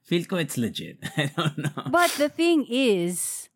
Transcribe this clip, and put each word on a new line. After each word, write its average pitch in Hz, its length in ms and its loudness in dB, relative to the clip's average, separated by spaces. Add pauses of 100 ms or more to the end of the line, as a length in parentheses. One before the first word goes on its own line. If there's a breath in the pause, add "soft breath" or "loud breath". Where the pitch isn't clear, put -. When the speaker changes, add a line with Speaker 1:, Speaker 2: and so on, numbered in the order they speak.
Speaker 1:
feel 170 200 0
ko 190 120 -6
it's 160 200 -2
legit. 98 440 -4 (100)
<laughs> - 60 -10
I 143 160 0
don't 156 260 -2
know. - 300 -4
Speaker 2:
But 339 280 4
the 285 120 2
thing 320 400 2
is 202 880 0